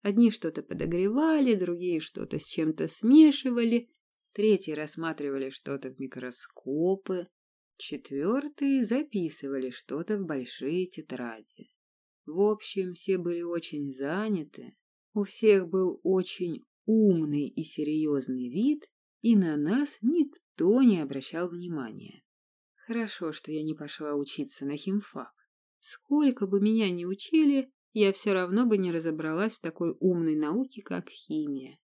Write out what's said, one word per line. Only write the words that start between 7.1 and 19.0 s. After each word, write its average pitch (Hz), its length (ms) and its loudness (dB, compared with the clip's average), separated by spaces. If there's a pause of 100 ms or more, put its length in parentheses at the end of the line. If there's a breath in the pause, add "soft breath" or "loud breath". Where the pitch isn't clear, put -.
четвертые 254 1040 -2
записывали 165 840 -4
что-то 170 480 -6
в 190 80 -6
большие 151 600 -4
тетради. 120 840 -14 (560)
В 160 140 -4
общем, 196 540 0
все 190 240 -2
были 170 240 -2
очень 165 500 -6
заняты, 156 840 -4 (360)
У 202 120 -2
всех 196 440 4
был 185 340 0
очень 180 640 0 (220)
умный 165 640 4
и - 140 -6
серьезный 143 840 -2
вид, 247 400 0 (320)